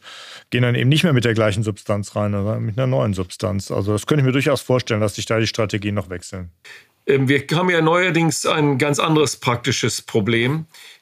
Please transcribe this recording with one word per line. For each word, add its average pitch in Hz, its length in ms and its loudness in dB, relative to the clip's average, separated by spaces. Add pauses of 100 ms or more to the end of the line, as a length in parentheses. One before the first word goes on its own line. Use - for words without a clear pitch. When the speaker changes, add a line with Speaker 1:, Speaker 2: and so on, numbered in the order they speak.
(500)
Speaker 1:
gehen 123 140 0
dann 123 120 2
eben 123 140 2
nicht 151 140 4
mehr 165 100 4
mit 120 100 4
der 117 100 4
gleichen 107 300 2
Substanz 101 540 -4
rein, 104 160 -2
sondern 110 320 -4
mit 104 120 -6
einer 131 100 0
neuen 127 260 0
Substanz. 95 580 -4
Also 101 220 -2
das 104 140 -4
könnte 151 140 2
ich 131 40 2
mir 127 80 2
durchaus 135 280 0
vorstellen, 123 380 0
dass 107 160 -2
sich 107 100 -8
da 113 140 0
die 110 80 0
Strategien 104 480 -4
noch 90 140 -6
wechseln. 90 400 -12 (580)
Speaker 2:
Ähm, 139 200 2
wir 139 260 2
haben 180 160 2
ja 170 120 2
neuerdings 165 640 2
ein 147 320 2
ganz 147 220 0
anderes 151 360 2
praktisches - 640 -2
Problem, 120 640 0 (360)